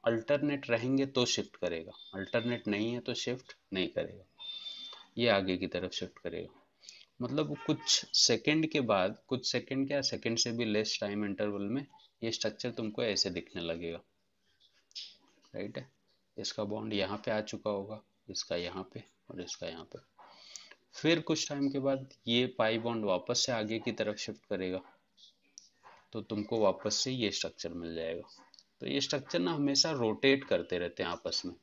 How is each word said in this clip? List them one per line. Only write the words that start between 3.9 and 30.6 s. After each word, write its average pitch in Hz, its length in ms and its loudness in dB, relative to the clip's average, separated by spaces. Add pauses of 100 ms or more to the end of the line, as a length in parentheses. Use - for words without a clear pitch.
ये 120 100 4
आगे 95 280 4
की 92 100 -2
तरफ 90 240 -2
shift - 280 -6
करेगा। 85 420 -8 (640)
मतलब 147 340 -2 (100)
कुछ - 380 2 (120)
second 151 540 6
के 151 100 2
बाद, 104 380 4 (100)
कुछ 131 240 -2
second 135 360 0
क्या, 143 140 0
second 113 360 0
से 120 140 2
भी 117 120 0
less 107 360 2
time 104 240 0
interval 101 380 -2
में 127 240 -2 (360)
ये 117 100 -2
structure 113 380 -4
तुमको 117 320 -4
ऐसे 101 280 2
दिखने 87 320 -6
लगेगा, 85 380 -4 (1500)
Right 104 240 -6
है। 127 120 -12 (460)
इसका - 280 -4
bond 107 280 -4
यहाँ 101 260 0
पे 120 120 -4
आ 107 100 2
चुका 107 300 -4
होगा, 104 320 -6 (280)
इसका - 260 -4
यहाँ 90 380 -6
पे - 80 -10 (280)
और 92 100 -10
इसका 87 260 -8
यहाँ 82 180 -10
पे। - 140 -16 (960)
फिर 165 260 4
कुछ 156 280 -2
time 139 220 0
के 139 80 -2
बाद 135 360 0 (140)
ये 123 180 4
pi 113 320 2
bond 117 260 -2
वापस 95 420 2
से 131 60 0
आगे 110 260 0
की 113 140 -2
तरफ 107 240 -2
shift - 300 -10
करेगा, 92 340 -2 (1300)
तो 110 80 -4
तुमको 104 400 -2
वापस 101 340 4
से - 160 0
ये 120 200 2
structure - 420 -4
मिल 85 220 -6
जाएगा। 82 340 -4 (540)
तो 131 60 -4
ये 139 120 2
structure 139 380 -2
ना 175 140 2
हमेशा 143 380 4
rotate 135 540 4
करते 87 340 0